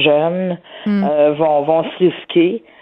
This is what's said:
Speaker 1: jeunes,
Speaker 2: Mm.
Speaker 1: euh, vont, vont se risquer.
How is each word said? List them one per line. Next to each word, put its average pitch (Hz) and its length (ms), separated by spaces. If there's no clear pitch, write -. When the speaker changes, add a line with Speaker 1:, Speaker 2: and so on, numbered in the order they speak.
Speaker 1:
jeunes, 170 540
Speaker 2:
Mm. 202 160
Speaker 1:
euh, 151 300
vont, 151 300
vont 160 200
se - 160
risquer. 180 640